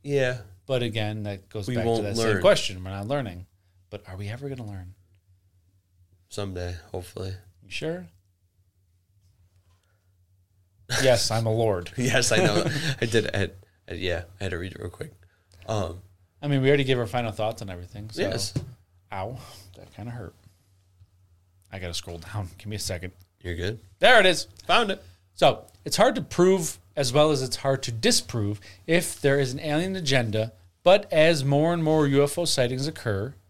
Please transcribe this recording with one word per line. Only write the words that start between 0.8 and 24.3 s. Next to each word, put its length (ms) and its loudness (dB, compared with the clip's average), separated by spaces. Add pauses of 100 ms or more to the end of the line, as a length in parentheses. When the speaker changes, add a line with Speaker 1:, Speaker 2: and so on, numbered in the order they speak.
Speaker 2:
again, 420 -4
that 240 -10
goes 200 -8
Speaker 1:
We 80 -4
Speaker 2:
back 80 0
to 60 2
Speaker 1:
won't 140 2
Speaker 2:
that 120 -4
Speaker 1:
learn. 180 2
Speaker 2:
same 80 0
question. 420 2
We're 60 -10
not 180 -8
learning. 380 -6 (440)
But 180 -16
are 80 -14
we 120 -10
ever 200 -12
gonna 180 -10
learn? 280 -14 (1300)
Speaker 1:
Someday, 480 -8 (160)
hopefully. 420 -10 (280)
Speaker 2:
You 80 -20
sure? 360 -8 (3000)
Yes, 280 4
I'm 160 0
a 60 0
lord. 420 0
Speaker 1:
<laughs> 20 -8
Yes, 360 2
I 60 4
know. 280 2 (180)
Speaker 2:
<laughs> 160 -4
Speaker 1:
I 60 0
did. 280 0
I 40 -2
had, 140 -2 (360)
I, 60 -10
yeah, 280 -4 (180)
I 40 -6
had 60 -6
to 80 -6
read 140 -10
it 80 -16
real 100 -10
quick. 220 -14 (540)
Um, 340 -4 (400)
Speaker 2:
I 80 -6
mean, 140 2
we 60 4
already 160 4
gave 140 2
our 80 -2
final 260 -4
thoughts 300 -4
on 80 -12
everything. 400 -14
So. 120 -6
Speaker 1:
Yes. 320 -4 (580)
Speaker 2:
Ow. 260 -8 (380)
That 180 -20
kinda 160 -12
hurt. 240 -12 (1400)
I 60 -12
gotta 160 -8
scroll 240 -10
down. 300 -10 (100)
Give 80 -18
me 100 -8
a 40 -8
second. 320 -8 (280)
Speaker 1:
You're 140 -8
good. 240 -6 (200)
Speaker 2:
There 220 8
it 60 6
is. 220 2 (180)